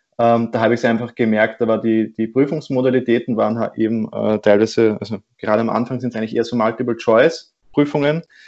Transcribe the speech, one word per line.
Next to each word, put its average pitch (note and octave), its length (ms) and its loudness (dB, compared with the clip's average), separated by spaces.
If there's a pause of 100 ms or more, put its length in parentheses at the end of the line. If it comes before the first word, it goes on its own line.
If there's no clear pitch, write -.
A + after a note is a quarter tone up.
(180)
Ähm, A#2 340 2
da A2+ 100 -2
habe A2+ 120 2
ich's A#2 120 -2
einfach A#2 300 -2
gemerkt, A2+ 440 0
da A#2 80 -2
war A2 140 0
die, A2 320 0
die A2+ 140 -4
Prüfungsmodalitäten B2+ 1080 0
waren A2 240 0
ha-, A2 160 -4
eben, A2 380 -2
äh, G#2+ 260 -2
teilweise, G#2+ 600 4
also G#2+ 180 -10 (200)
gerade - 240 0
am A2+ 80 -2
Anfang A#2+ 300 -4
sind's A#2+ 160 -6
eigentlich A2 200 -6
eher A#2 100 0
so A#2+ 100 -8
Multiple-Choice-Prüfungen, C3 1700 0 (240)